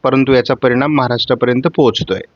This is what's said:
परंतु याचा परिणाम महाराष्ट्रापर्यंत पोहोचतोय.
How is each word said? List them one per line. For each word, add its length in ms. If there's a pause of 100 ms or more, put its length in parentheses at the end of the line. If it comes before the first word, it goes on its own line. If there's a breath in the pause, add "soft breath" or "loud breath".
परंतु 280
याचा 220
परिणाम 400
महाराष्ट्रापर्यंत 800
पोहोचतोय. 460 (140)